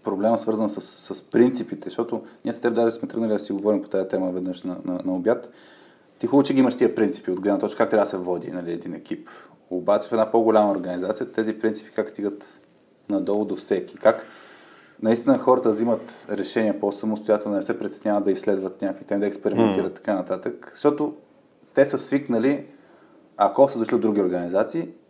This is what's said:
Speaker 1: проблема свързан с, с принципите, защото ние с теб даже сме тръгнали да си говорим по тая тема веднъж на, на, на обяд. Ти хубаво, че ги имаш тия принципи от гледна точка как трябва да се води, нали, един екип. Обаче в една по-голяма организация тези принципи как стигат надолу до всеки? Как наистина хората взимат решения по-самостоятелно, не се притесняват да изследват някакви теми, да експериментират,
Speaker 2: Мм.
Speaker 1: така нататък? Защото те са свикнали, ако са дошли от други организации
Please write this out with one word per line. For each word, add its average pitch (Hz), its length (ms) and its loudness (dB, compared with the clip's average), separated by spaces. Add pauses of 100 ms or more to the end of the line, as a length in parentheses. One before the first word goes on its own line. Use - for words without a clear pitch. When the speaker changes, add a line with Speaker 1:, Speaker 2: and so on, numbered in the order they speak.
Speaker 1:
проблема 107 340 2
свързан 110 320 -2
с, 98 120 -6 (340)
с - 60 -10
принципите, - 680 2
защото 117 340 -4 (220)
ние 117 80 -4
с - 80 -8
теб 117 120 2
даже 117 180 4
сме - 160 -8
тръгнали 113 260 -2
да 101 60 0
си 101 140 -6
говорим 101 280 2
по - 80 -12
тая 95 180 -2
тема 92 240 -2
веднъж 90 320 -6
на, 90 220 -8
на, 90 200 -4
на 92 100 -2
обяд. 104 340 0 (720)
Ти 120 80 -4
хубаво, 139 160 6
че 139 100 2
ги 135 60 4
имаш 123 160 4
тия 120 200 2
принципи 101 360 0
от 92 100 -2
гледна 101 180 2
точка - 180 -2
как 113 120 2
трябва 117 160 4
да - 40 -6
се 98 80 -4
води, 90 340 -4
нали, 85 200 -6
един 85 220 -6
екип. - 360 -10 (400)
Обаче 90 400 0
в - 20 -4
една 110 200 0
по-голяма 110 400 6
организация 90 600 -4
тези 110 280 -2
принципи - 360 -4
как 107 140 -2
стигат - 500 -8 (500)
надолу 101 360 0
до 98 100 -6
всеки? - 420 -4
Как - 280 2 (760)
наистина 117 360 4
хората 123 320 4
взимат 113 640 -2
решения 101 480 -2
по-самостоятелно, 104 760 0
не 95 60 -2
се - 180 -4
притесняват 104 440 -2
да 101 80 2
изследват 95 500 -2
някакви 92 240 -6
теми, 101 140 -2
да 101 80 0
експериментират, 101 640 0
Speaker 2:
Мм. - 40 -14
Speaker 1:
така - 180 -4
нататък? - 600 -6
Защото 147 420 0 (580)
те 139 120 6
са 135 120 -2
свикнали, 131 680 0 (720)
ако 104 320 6
са 117 100 -4
дошли 113 160 0
от 107 60 4
други 104 200 2
организации 92 680 0 (200)